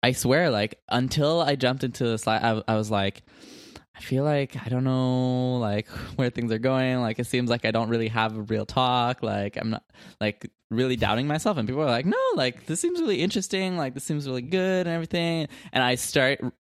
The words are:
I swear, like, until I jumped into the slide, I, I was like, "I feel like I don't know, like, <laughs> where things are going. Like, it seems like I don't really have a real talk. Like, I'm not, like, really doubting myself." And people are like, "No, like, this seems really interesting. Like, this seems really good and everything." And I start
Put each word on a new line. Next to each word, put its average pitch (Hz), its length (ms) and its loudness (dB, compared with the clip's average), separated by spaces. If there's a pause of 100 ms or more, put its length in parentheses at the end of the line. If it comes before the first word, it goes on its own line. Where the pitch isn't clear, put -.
I 123 100 4
swear, 143 380 2
like, 107 380 0
until 147 520 2
I 143 160 2
jumped 131 280 0
into 123 200 -2
the 113 140 2
slide, 110 240 0
I, 110 200 2 (100)
I 110 40 4
was 107 140 0
like, 101 320 0 (720)
"I - 60 -20
feel 131 240 -2
like 143 400 0
I - 60 -6
don't 127 140 0
know, 127 760 2
like, 107 300 0
<laughs> - 280 -10
where 127 140 0
things 117 220 -2
are 110 60 0
going. 127 420 2
Like, 110 180 -2
it 120 80 -2
seems 123 240 0
like 120 140 0
I 113 80 2
don't 113 180 0
really 113 180 2
have 110 280 0
a 107 60 -6
real 104 220 -2
talk. 123 580 0
Like, 101 340 -2
I'm 110 140 -4
not, 107 140 -6 (360)
like, - 300 -4 (200)
really 127 260 0
doubting 113 300 2
myself." 156 320 0
And 113 100 0
people 139 140 -2
are 151 40 2
like, 127 200 0
"No, 254 100 2 (200)
like, 127 300 -2
this - 140 -4
seems 349 200 0
really 214 220 0
interesting. 190 540 -2
Like, 135 180 -4
this 135 100 -10
seems 147 220 -2
really 127 160 -4
good 185 440 0
and 170 80 -2
everything." 165 540 -2 (240)
And 127 100 4
I 127 140 4
start 135 440 2 (240)